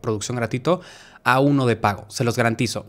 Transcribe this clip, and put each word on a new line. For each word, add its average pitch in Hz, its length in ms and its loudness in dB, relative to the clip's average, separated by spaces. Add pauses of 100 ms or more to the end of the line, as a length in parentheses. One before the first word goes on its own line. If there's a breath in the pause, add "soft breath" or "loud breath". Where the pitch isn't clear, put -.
producción 110 340 -4
gratuito, 127 460 -2 (420 loud breath)
a 127 180 4
uno 139 260 4
de 113 80 4
pago. 101 320 -2
Se - 160 -4
los 117 120 0
garantizo. 113 520 -2